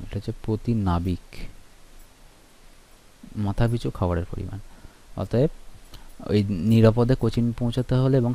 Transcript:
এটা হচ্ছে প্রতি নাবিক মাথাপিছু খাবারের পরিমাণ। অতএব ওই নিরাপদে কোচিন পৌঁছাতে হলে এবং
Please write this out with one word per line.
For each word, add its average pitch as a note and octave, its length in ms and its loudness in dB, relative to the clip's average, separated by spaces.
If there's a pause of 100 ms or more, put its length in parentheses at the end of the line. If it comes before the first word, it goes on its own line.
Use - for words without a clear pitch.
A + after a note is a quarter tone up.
এটা - 120 -8
হচ্ছে A2 160 -6 (100)
প্রতি A2 280 -2 (160)
নাবিক F2 380 0 (2250)
মাথাপিছু A#2 420 0 (100)
খাবারের F2 340 0
পরিমাণ। F#2 280 -8 (600)
অতএব A#2 300 0 (800)
ওই G#2 80 4 (320)
নিরাপদে A2+ 420 6 (100)
কোচিন A#2 220 2 (140)
পৌঁছাতে B2 420 -2
হলে C3+ 200 4
এবং A#2+ 140 2